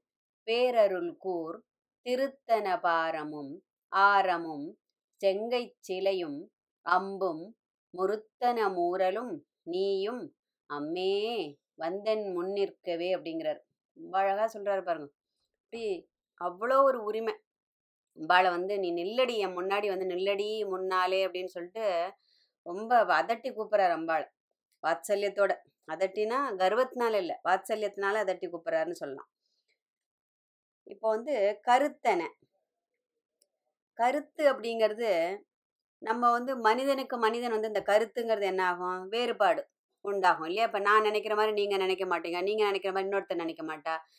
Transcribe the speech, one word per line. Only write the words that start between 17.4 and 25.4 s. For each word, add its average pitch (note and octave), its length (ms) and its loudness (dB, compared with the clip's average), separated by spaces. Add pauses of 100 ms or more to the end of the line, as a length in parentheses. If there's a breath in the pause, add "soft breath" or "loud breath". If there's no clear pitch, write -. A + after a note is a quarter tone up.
அம்பாளை F3+ 300 6
வந்து, F#3 280 -2
"நீ F3+ 140 -2
நில்லடி, A3+ 440 0
என் F#3 200 -2
முன்னாடி G3 320 -2
வந்து F#3+ 180 -4
நில்லடி G3+ 640 -2
முன்னாலே" F#3 580 0
அப்படின்னு F3+ 200 -6
சொல்லிட்டு F3+ 680 -4 (500)
ரொம்ப A3 420 2
அதட்டி F#3 480 0
கூப்பிடுறாரு G3+ 400 2
அம்பாளை. D#3+ 360 -2 (580)
வாத்சல்யத்தோட. G3 680 0 (300)